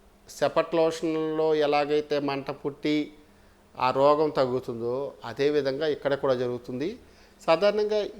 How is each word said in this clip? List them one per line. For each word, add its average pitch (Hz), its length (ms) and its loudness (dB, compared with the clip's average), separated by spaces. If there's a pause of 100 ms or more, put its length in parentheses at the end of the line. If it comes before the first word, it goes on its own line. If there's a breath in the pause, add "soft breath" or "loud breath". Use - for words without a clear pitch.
(280)
సెపట్ 156 460 0
లోషన్లో 160 800 0
ఎలాగైతే 147 640 2
మంట 139 300 -4
పుట్టి 147 640 -4 (640 soft breath)
ఆ 127 120 0
రోగం 147 400 4
తగ్గుతుందో 127 800 -2 (120)
అదేవిధంగా 139 600 0
ఇక్కడ 139 280 -2
కూడా 135 200 2
జరుగుతుంది. 123 640 -4 (480 soft breath)
సాధారణంగా 208 540 2 (200)